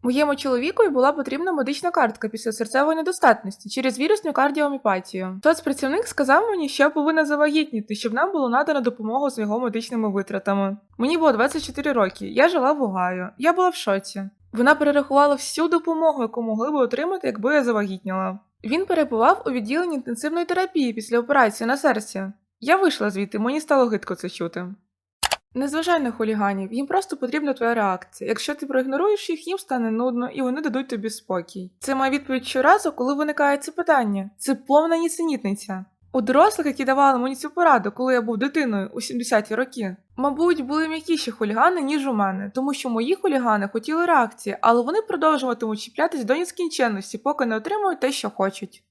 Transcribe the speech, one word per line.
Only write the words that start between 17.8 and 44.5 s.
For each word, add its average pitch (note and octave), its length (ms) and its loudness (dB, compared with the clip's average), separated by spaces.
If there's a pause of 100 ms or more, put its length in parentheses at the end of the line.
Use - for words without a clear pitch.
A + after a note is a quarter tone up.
Він D#4 220 -2
перебував D4+ 600 2
у D4 60 -2
відділенні C#4+ 440 -2
інтенсивної D4+ 500 -4
терапії E4+ 480 -2
після A#3 260 -2
операції A#3+ 480 2
на C4 100 0
серці. A3 460 -2 (360)
Я D4+ 180 4
вийшла D4+ 320 2
звідти, G3+ 300 -4
мені B3+ 220 0
стало C#4+ 240 4
гидко G#3 300 -4
це F3+ 140 -8
чути. F3 360 -8 (880)
Не C4 140 -4
зважай D#4+ 320 0
на B3+ 120 -2
хуліганів, G#3 640 -2
їм C4+ 140 -4
просто F#4 300 -2
потрібна C#4 360 -2
твоя A#3 200 0
реакція. G3+ 540 -4
Якщо B3+ 280 -4
ти D4 100 -10
проігноруєш C#4 640 0
їх, D#4+ 180 -6
їм F#4 100 -4
стане A#3+ 340 -2
нудно, A#3+ 380 -2
і - 120 -6
вони B3+ 200 -2
дадуть C4 260 -2
тобі A3 220 -4
спокій. F#3 680 -8
Це C4+ 160 -2
моя C4 160 0
відповідь C4 340 -4
щоразу, D#4+ 460 4
коли B3+ 220 -2
виникає D4 440 0
це C#4+ 140 -8
питання. A#3 640 0
Це C4+ 180 -2
повна D#4+ 420 4
нісенітниця. C4 880 -4 (280)
У C4 80 2
дорослих, D4+ 460 4
які C#4 180 -4
давали C4+ 340 4
мені C4 160 -2
цю D4 140 -8
пораду, C#4 420 4
коли B3+ 220 0
я B3 80 2
був A3+ 160 -4
дитиною A#3+ 560 -2
у A#3+ 80 -8
сімдесяті A3+ 540 -2
роки, A3+ 400 -4 (220)
мабуть, C#4+ 480 2
були D4+ 220 -2
м'якіші D#4+ 440 -2
хулігани, A#3 500 2
ніж C#4 260 -2
у C4+ 60 -2
мене, G3+ 420 -2
тому C4+ 180 -2
що C4+ 160 -4
мої A#3+ 260 0
хулігани A#3+ 580 0
хотіли D4+ 320 -2
реакції, A#3+ 560 0